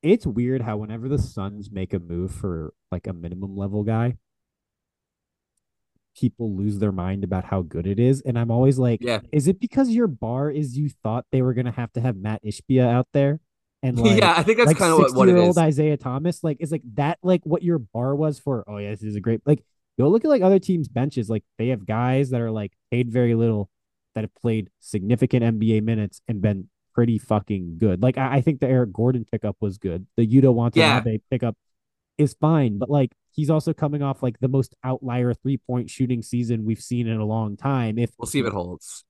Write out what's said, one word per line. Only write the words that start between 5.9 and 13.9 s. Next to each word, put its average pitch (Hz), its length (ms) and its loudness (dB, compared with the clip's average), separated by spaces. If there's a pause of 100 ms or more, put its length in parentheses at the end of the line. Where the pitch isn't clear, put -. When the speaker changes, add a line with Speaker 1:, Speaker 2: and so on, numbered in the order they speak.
Speaker 1:
people 113 400 -4
lose 101 240 -4
their 104 120 0
mind 95 320 -4
about 92 220 -4
how 95 160 -2
good 85 260 -6
it 98 120 -2
is. 131 220 2
And 120 160 -4
I'm 117 140 -2
always 127 260 4
like, 117 240 0
Speaker 2:
Yeah. 117 180 -2 (120)
Speaker 1:
"Is 147 160 0
it 190 120 0
because 254 300 0
your 226 180 2
bar 131 440 -4
is 135 260 -4
you 147 120 -2
thought 110 420 -6
they 131 100 2
were 127 120 2
gonna 123 180 -2
have 117 220 -6
to 117 80 -4
have 120 140 -2
Matt 104 280 -6
Ishbia 127 440 0
out 123 260 2
there?" 143 260 2 (420)
And, 127 160 -2